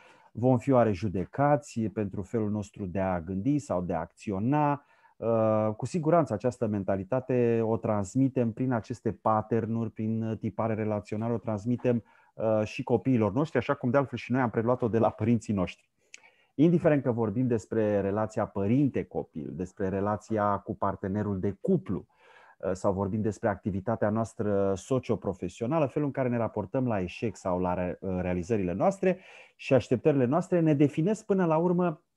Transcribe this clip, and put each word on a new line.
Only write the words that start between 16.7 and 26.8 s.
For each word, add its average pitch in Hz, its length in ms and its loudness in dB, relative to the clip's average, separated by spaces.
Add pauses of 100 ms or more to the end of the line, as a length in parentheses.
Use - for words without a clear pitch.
că 131 80 0
vorbim 113 360 0
despre 107 540 2
relația 104 440 -2
părinte-copil, 98 1080 -2
despre 92 380 -6
relația 104 680 0
cu 98 180 -10
partenerul 98 640 -4
de 95 220 -4
cuplu, 156 440 -2 (520)
uh, - 160 -4
sau 95 200 -2
vorbim 101 280 -2
despre 107 280 -2
activitatea 101 600 -2
noastră 104 640 -2
socioprofesională, 113 1120 -4
felul 147 220 -2
în 135 60 -6
care 131 160 -2
ne 120 80 -2
raportăm 113 500 -4